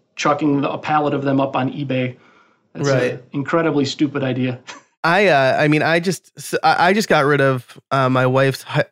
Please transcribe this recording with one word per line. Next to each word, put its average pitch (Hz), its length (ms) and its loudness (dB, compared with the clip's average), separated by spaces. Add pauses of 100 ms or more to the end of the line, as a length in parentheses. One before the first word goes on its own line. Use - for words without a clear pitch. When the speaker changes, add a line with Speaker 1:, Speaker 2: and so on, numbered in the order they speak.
(180)
Speaker 1:
chucking 143 440 0
the, 156 100 -2
a 147 60 -8
pallet 147 380 -2
of 135 80 -4
them 135 180 0
up 135 140 -4
on 127 160 -2
eBay. 127 440 -4 (580)
That's 139 160 -4
an 135 100 2
Speaker 2:
Right. 127 320 -4
Speaker 1:
incredibly 143 540 0
stupid 139 380 -2
idea. 127 360 -4 (220)
<laughs> - 220 -20
Speaker 2:
I, 185 240 2
uh, 135 320 2
I 151 80 2
mean, 151 140 2
I 156 180 0
just, 175 380 -6
s-, 147 260 -10
I, 180 260 4
I 190 40 4
just 220 160 0
got 151 160 4
rid 143 160 2
of, 135 380 -2 (120)
uh, 131 180 0
my 127 180 2
wife's 131 360 0
hi-, 139 280 -2